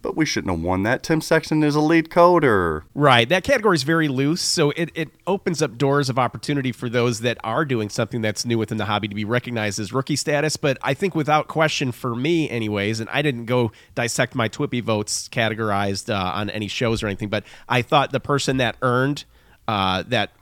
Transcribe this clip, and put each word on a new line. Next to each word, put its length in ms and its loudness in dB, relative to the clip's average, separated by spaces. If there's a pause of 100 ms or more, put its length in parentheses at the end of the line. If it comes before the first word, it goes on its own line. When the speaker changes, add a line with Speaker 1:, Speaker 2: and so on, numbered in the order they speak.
Speaker 1:
But 160 -6
we 100 2
shouldn't 280 -2
have 100 -4
won 200 0
that. 180 -2
Tim 180 0
Sexton 440 0
is 100 2
a 60 2
lead 280 2
coder. 760 4 (120)
Speaker 2:
Right. 340 6
That 140 2
category 320 2
is 80 0
very 240 2
loose, 340 0
so 360 2
it, 180 -4
it 140 -4 (180)
opens 340 -2
up 160 -2
doors 320 2
of 120 0
opportunity 500 -2
for 180 -6
those 340 2
that 200 0
are 220 0
doing 240 0
something 340 -4
that's 240 -2
new 120 2
within 200 -2
the 60 -2
hobby 240 -2
to 80 -8
be 80 -4
recognized 560 -2
as 120 -6
rookie 220 -2
status. 420 -2
But 260 0
I 120 0
think 220 -2
without 320 0
question 420 0
for 240 -6
me 340 0
anyways, 520 -2
and 100 -8
I 120 -2
didn't 240 -2
go 260 0 (240)
dissect 400 -2
my 120 2
Twippy 360 -4
votes 480 -2
categorized, 840 -2
uh, 180 -2
on 180 -4
any 180 -6
shows 340 -2
or 60 -2
anything, 200 -6
but 140 -2 (260)
I 140 2
thought 300 2
the 80 0
person 380 0
that 240 0
earned, 420 0 (420)
uh, 400 0
that 240 0 (120)